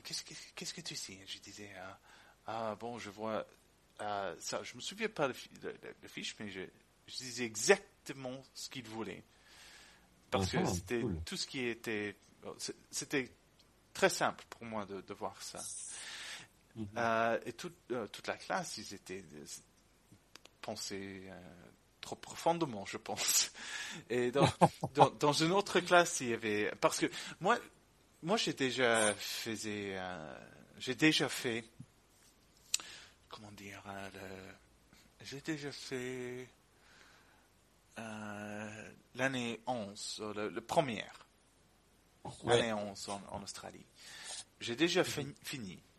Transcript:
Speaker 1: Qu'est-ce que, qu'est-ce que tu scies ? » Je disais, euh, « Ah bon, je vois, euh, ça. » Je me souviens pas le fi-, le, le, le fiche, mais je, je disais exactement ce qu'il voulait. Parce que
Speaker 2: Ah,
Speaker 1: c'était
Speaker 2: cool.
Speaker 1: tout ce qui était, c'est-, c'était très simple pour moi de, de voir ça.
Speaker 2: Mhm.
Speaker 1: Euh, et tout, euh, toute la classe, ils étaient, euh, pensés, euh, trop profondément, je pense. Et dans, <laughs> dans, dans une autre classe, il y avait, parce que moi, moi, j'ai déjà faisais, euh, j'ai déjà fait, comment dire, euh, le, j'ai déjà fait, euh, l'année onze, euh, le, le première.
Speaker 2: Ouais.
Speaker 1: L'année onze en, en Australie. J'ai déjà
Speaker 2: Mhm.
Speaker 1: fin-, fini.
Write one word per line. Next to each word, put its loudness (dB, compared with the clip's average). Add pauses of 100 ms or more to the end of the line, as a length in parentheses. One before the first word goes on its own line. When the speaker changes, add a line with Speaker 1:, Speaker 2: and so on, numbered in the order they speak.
Speaker 1:
Qu'est-ce -6
que, -14 (200)
qu'est-ce -8
que -10
tu -8
scies ? » -8
Je -10
disais, -12
euh, « -10 (540)
Ah -2
bon, -6
je -8
vois, -2 (560)
euh, -2
ça. » -4
Je -12
me -12
souviens -4
pas 2
le 0
fi-, -12 (140)
le, -4
le, -12
le -16
fiche, -8
mais -6
je, -6 (460)
je -12
disais -4
exactement 2 (100)
ce -10
qu'il -8
voulait. -6 (1080)
Parce 4
que 2
Speaker 2:
Ah, 4
Speaker 1:
c'était 2
Speaker 2:
cool. 0
Speaker 1:
tout -6
ce -2
qui -2
était, -2 (420)
c'est-, -6 (140)
c'était 0 (640)
très 6
simple 0
pour -14
moi -4
de, -6
de -12
voir -6
ça. -10 (1120)
Speaker 2:
Mhm. -6
Speaker 1:
Euh, 4
et -6
tout, -10 (200)
euh, -2
toute -10
la -2
classe, -2
ils -10
étaient, -10 (100)
euh, -12 (1160)
pensés, -6
euh, -14 (460)
trop -6
profondément, 0
je -6
pense. 2 (580)
Et 4
dans, 8 (220)
<laughs> -6
dans, 12
dans 4
une 4
autre 4
classe, 6
il 0
y 4
avait, 2
parce 4
que 4 (340)
moi, 4 (680)
moi, 4
j'ai 2
déjà 6
faisais, -4
euh, -6 (400)
j'ai -2
déjà 8
fait, 0 (1600)
comment -14
dire, -10
euh, -8
le, -16
j'ai -10
déjà -4
fait, -6 (1500)
euh, -8 (260)
l'année 0
onze, -4
euh, -4
le, 0
le -2
première. 0 (1160)
Speaker 2:
Ouais. 6
Speaker 1:
L'année 2
onze -4
en, -4 (100)
en -6
Australie. -12 (760)
J'ai -2
déjà 6
Speaker 2:
Mhm. 6
Speaker 1:
fin-, -4 (100)
fini. -8 (200)